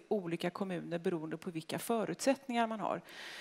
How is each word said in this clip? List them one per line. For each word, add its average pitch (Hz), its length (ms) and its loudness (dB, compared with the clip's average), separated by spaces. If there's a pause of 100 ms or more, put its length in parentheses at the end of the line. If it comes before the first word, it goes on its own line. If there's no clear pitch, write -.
olika 175 420 2
kommuner 170 500 -2
beroende 165 380 0
på 185 140 -6
vilka 165 280 -4
förutsättningar 233 880 2
man 220 120 -4
har. - 220 2 (400)